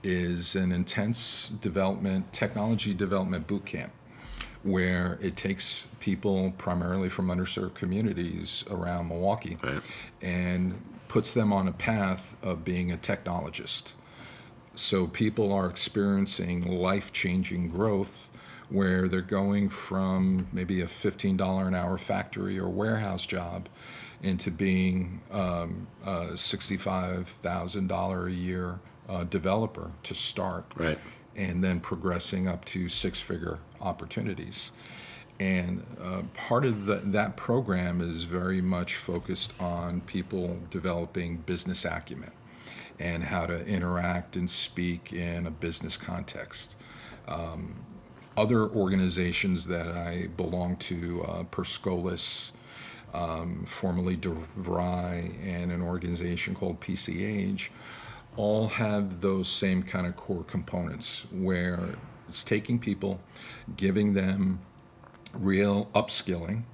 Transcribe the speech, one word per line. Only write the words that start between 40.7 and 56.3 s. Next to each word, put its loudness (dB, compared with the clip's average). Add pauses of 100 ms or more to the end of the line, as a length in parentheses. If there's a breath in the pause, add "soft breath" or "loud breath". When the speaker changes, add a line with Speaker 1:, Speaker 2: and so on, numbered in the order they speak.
Speaker 1:
business -2
acumen -6 (680 loud breath)
and -2
how 0
to -2
interact 0
and 0
speak -2
in -2
a -4
business -4
context. -8 (520 loud breath)
Um, -6 (600)
other 6
organizations 4
that 0
I -2 (100)
belong 0
to, -2
uh, -4
Perscolis, -2 (600 loud breath)
um, -2
formerly 0
DeVry, -2 (120)
and -2
an 0
organization -2